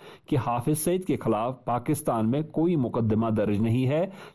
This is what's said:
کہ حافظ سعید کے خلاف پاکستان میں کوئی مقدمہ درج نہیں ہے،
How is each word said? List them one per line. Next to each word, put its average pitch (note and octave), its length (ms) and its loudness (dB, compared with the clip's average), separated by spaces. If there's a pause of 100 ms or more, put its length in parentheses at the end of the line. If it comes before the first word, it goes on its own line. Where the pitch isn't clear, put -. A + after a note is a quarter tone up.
(280)
کہ D3 100 2
حافظ B2 420 0
سعید F#3 260 0
کے C#3 100 0
خلاف A2+ 500 -2
پاکستان A#2+ 680 0
میں C#3+ 100 0
کوئی D#3+ 340 0
مقدمہ A2+ 540 2
درج G#2 320 2
نہیں A#2+ 260 2
ہے، D#3+ 180 2 (300)